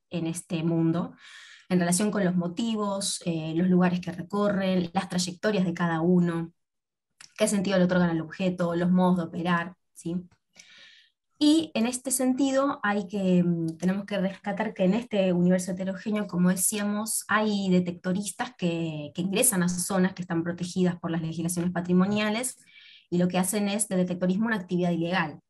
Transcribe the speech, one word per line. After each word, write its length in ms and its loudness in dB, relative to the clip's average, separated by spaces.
en 180 -4
este 360 -6
mundo 520 0
en 100 4
relación 320 2
con 140 0
los 100 2
motivos, 880 -2
eh, 300 -4
los 140 2
lugares 320 4
que 100 -8
recorren, 840 -2
las 160 -2
trayectorias 560 -2
de 80 -2
cada 280 0
uno, 500 2
qué 100 2
sentido 300 2
le 80 6
otorgan 240 4
al 120 0
objeto, 540 -2
los 160 2
modos 260 4
de 60 -2
operar, 520 -2
¿sí? 220 -8
Y 340 4
en 140 0
este 240 -6
sentido 720 0
hay 240 0
que, 360 2
mm, 340 0
tenemos 280 -2
que 120 -4
rescatar 560 -4
que 120 0
en 80 4
este 400 0
universo 380 2
heterogéneo, 560 -4
como 220 2
decíamos, 760 -2
hay 420 0
detectoristas 880 -2
que, 580 -4
que 60 -6
ingresan 420 2
a 60 2
zonas 440 0
que 80 -12
están 220 -2
protegidas 560 -2
por 120 -6
las 100 -2
legislaciones 500 -2
patrimoniales, 840 0
y 80 0
lo 100 4
que 100 -2
hacen 300 0
es 220 -2
de 80 0
detectorismo 500 0
una 80 0
actividad 360 0
ilegal. 480 -2